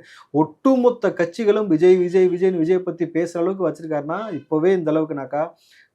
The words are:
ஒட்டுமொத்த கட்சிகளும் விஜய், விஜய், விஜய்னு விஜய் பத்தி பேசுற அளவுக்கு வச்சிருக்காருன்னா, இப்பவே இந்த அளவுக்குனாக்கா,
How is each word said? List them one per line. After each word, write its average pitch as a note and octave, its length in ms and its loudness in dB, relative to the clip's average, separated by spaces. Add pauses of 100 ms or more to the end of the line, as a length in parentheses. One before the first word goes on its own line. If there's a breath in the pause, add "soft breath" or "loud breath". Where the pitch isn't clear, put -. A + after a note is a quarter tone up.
(300 loud breath)
ஒட்டுமொத்த A#3+ 800 0
கட்சிகளும் G#3 580 0
விஜய், F3+ 300 4
விஜய், F3+ 320 2
விஜய்னு F3+ 340 0
விஜய் F3+ 160 2
பத்தி F3 260 -6
பேசுற E3 340 -4
அளவுக்கு F3+ 300 -2
வச்சிருக்காருன்னா, D#3+ 640 -6
இப்பவே D#3 400 0
இந்த D#3+ 200 0
அளவுக்குனாக்கா, D3+ 520 -4 (500 soft breath)